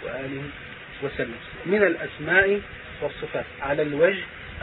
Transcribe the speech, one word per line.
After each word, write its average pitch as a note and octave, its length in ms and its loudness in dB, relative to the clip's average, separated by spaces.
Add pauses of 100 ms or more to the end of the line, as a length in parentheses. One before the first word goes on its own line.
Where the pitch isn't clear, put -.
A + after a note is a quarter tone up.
وآله C3+ 460 -6 (540)
وسلم B2+ 320 -2 (300)
من G3+ 180 4
الأسماء F3+ 760 4 (400)
والصفات D3 440 -4 (160)
على C#3+ 200 2
الوجه D#3+ 420 4 (400)